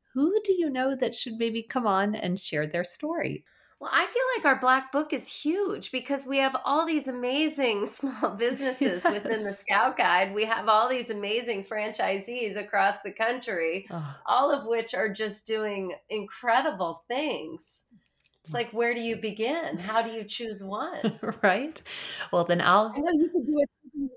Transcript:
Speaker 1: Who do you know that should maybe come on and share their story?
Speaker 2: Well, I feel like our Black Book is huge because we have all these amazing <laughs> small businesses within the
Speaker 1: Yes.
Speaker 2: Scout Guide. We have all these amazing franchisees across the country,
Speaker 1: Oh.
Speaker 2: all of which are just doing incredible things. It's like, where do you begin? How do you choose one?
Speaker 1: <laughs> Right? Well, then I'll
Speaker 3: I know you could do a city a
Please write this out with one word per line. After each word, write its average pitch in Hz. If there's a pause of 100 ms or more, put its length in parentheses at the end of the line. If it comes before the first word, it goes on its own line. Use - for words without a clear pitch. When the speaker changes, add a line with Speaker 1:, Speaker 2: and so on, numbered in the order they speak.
(140)
Speaker 1:
Who 302 (120)
do 392
you 339
know 262
that 247
should 233
maybe 226
come 233
on 202
and 180
share 151
their 175
story? 262 (380)
Speaker 2:
Well, 277
I 311
feel 480 (140)
like -
our 269
Black 262
Book 302
is -
huge 302
because 262
we 269
have 269
all 311
these 302
amazing 247
<laughs> -
small 226
businesses 254
within 220
the 202
Speaker 1:
Yes. 196
Speaker 2:
Scout 208
Guide. 190
We 208
have 220
all 220
these 247
amazing 214
franchisees 214
across 202
the 208
country, 202
Speaker 1:
Oh. 151 (100)
Speaker 2:
all 277
of 240
which 226
are 208
just 208
doing 202 (160)
incredible 214
things. 208 (600)
It's 156
like, 233
where 233
do 233
you 233
begin? 220
How 214
do 226
you 220
choose 208
one? 226
Speaker 1:
<laughs> -
Right? 226 (500)
Well, 175
then 175
I'll 214
Speaker 3:
I 285
know 330
you 320
could 285
do 294
a 294
city 285
a 247